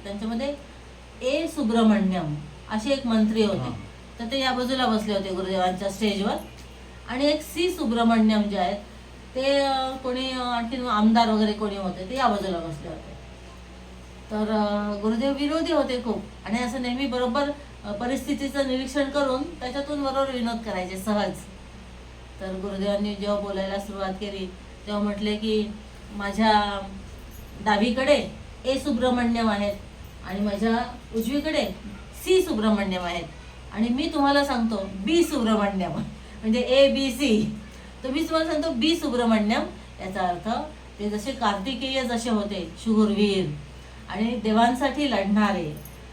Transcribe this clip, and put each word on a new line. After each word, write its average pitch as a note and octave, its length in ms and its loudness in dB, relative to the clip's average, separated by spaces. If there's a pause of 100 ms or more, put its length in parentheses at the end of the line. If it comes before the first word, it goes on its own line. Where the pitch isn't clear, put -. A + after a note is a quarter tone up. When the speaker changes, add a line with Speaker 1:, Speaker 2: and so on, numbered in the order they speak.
Speaker 1:
त्यांच्यामध्ये A3+ 520 -4 (640)
ए D4 240 0
सुब्रमण्यम G3+ 880 4 (360)
असे A3 200 -2
एक C4+ 160 0
मंत्री A3 360 4
होते. F#3+ 160 4
Speaker 2:
हां. B2 120 -2 (480)
Speaker 1:
तर A#3 120 -6
ते C4+ 100 0
या C4 120 2
बाजूला B3 340 0
बसले G#3+ 260 2
होते G3 180 0
गुरुदेवांच्या F#3 600 0
स्टेजवर. G#3+ 460 0 (720)
आणि B3+ 180 0
एक D4+ 160 4
सी F4 280 0
सुब्रमण्यम A3+ 720 4
जे G3+ 160 0
आहेत F#3+ 180 0 (580)
ते, C#4 260 4
अ, C4+ 300 2
कोणी, C4 400 -4
अ, B3+ 120 -4
आणखीन B3 440 -2
आमदार A3 420 6
वगैरे G#3+ 240 4
कोणी G#3 240 -2
होते F#3+ 340 -4
ते C4 60 -4
या B3+ 120 4
बाजूला F#3+ 300 0
बसले D#3+ 300 -8
होते. F#3 280 -12 (1120)
तर, G#3+ 200 0
अ, G#3 520 2
गुरुदेव A#3 300 2
विनोदी D4 400 0
होते B3+ 320 2
खूप G#3 180 -2 (240)
आणि A3 160 0
असं B3 200 -4
नेहमी B3 240 -2
बरोबर, B3+ 440 0 (340)
अ, G#3 80 -6
परिस्थितीचं C4 760 -2
निरीक्षण C4+ 420 0
करून C4+ 320 2
त्याच्यातून C#4+ 600 -6
बरोबर C4+ 280 0
विनोद A#3 340 -2
करायचे F#3 320 -4
सहज. G3 360 0 (1080)
तर F#3+ 60 -8
गुरुदेवांनी G3+ 680 -2
जेव्हा G3+ 260 -2
बोलायला G3 380 -4
सुरुवात G3 420 -4
केली G3 260 -6 (400)
तेव्हा G#3 160 -2
म्हटले G#3 340 0
की, G#3+ 360 0 (400)
माझ्या G#3 680 2 (840)
डावीकडे B3 640 4 (360)
ए C4 140 2
सुब्रमण्यम A#3 680 2
आहेत G3+ 240 0 (540)
आणि F#3+ 140 -4
माझ्या G#3 380 2 (380)
उजवीकडे C#4+ 480 0 (600)
सी F#4 180 6
सुब्रमण्यम G#3 600 2
आहेत F3 220 -4 (480)
आणि A3 160 2
मी D4 260 2
तुम्हाला C#4+ 300 6
सांगतो A3+ 320 0 (180)
बी D#4+ 300 4
सुब्रमण्यम, G#3 680 2 (480)
म्हणजे A3 200 2
ए B3+ 320 8
बी C4+ 180 2
सी. A3+ 480 2 (460)
तर C4 60 -4
मी D4 100 0
तुम्हाला D#4+ 320 0
सांगतो D#4 180 0
बी D4+ 260 2
सुब्रमण्यम, A#3 640 2 (380)
याचा G3 200 -6
अर्थ F3+ 280 -2 (500)
ते G#3 120 -2
जसे G#3+ 220 -4
कार्तिकेय A#3 680 -2
जसे A#3 280 -2
होते G3+ 420 -2 (120)
शूरवीर G#3 640 4 (640)
आणि A3 340 0
देवांसाठी B3+ 680 4
लढणारे, G3 640 2 (360)